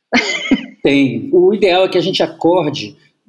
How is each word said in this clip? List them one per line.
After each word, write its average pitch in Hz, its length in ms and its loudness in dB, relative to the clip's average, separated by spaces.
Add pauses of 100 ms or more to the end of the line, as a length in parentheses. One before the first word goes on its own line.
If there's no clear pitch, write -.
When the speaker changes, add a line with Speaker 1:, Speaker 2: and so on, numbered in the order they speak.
(120)
Speaker 1:
<laughs> - 680 -4
Speaker 2:
Tem. 139 500 0
O 185 220 4
ideal 190 320 2
é - 20 0
que 185 120 -4
a - 20 2
gente 175 220 -2
acorde 151 720 -2 (320)